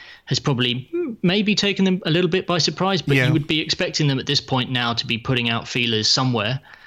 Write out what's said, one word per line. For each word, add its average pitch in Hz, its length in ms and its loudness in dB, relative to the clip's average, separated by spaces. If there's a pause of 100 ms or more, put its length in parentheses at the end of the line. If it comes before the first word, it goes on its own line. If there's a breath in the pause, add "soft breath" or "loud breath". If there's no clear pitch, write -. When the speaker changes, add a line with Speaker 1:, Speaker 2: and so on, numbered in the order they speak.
(260 loud breath)
Speaker 1:
has 135 140 -2
probably 123 500 -2 (340)
maybe 196 320 2
taken 196 280 0
them 185 220 2
a 175 40 -2
little 170 200 2
bit 180 180 -2
by 175 100 0
surprise, 180 440 0
but 139 160 2
Speaker 2:
Yeah. 127 100 2
Speaker 1:
you 156 60 4
would 156 140 0
be 156 120 0
expecting 165 480 -2
them 135 120 2
at - 80 -8
this 143 120 0
point 127 320 -2
now 120 220 0
to - 120 -6
be 117 120 -2
putting 120 320 -2
out 113 180 -4
feelers 117 400 0
somewhere, 123 520 0 (280 loud breath)